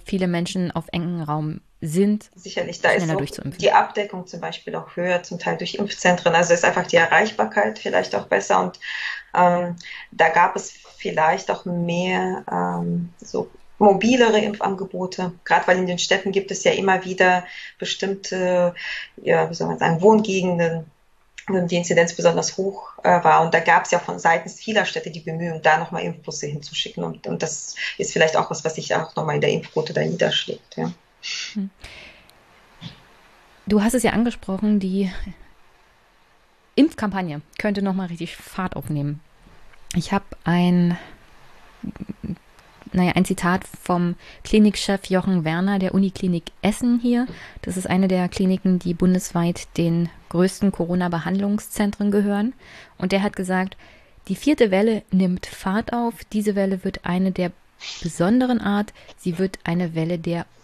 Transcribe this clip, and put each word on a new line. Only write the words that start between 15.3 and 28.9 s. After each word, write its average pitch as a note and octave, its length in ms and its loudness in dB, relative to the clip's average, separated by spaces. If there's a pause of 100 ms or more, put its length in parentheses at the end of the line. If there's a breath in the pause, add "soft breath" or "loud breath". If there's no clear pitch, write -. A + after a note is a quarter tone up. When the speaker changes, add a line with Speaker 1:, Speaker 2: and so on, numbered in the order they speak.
Speaker 2:
gerade F3 240 2
weil F3+ 100 4
in F#3 80 0
den F3 140 -4
Städten F#3+ 320 0
gibt F#3+ 180 -2
es F3+ 140 -8
ja E3+ 80 4
immer F#3 320 0
wieder F#3 400 2 (340 loud breath)
bestimmte, F3+ 960 -2 (480 loud breath)
ja, D#3+ 260 2
wie E3+ 60 -6
soll E3 140 -4
man E3 100 -2
sagen, D#3+ 240 2
Wohngegenden, F3+ 800 4 (640)
in F#3+ 80 -2
denen F3+ 140 2
die F3 80 -2
Inzidenz E3+ 360 2
besonders E3+ 440 2
hoch, G3 320 -6 (160)
äh, F3+ 180 4
war. D#3+ 220 6
Und E3+ 100 0
da E3 60 6
gab's E3 320 2
ja F3 80 4
von F3 180 -8
seitens F3 360 0
vieler G#3+ 300 0
Städte E3 280 -6
die E3 80 -12
Bemühungen, D#3+ 420 -6
da D#3+ 160 6
nochmal E3+ 240 -6
Impfbusse D#3+ 460 -8
hinzuschicken. - 560 -6
Und, E3 240 -8
und E3+ 120 -4
das - 360 -6 (220 loud breath)
ist - 140 -4
vielleicht D#3+ 240 4
auch - 140 0
was, - 140 -6
was D#3+ 100 -2
sich - 220 -6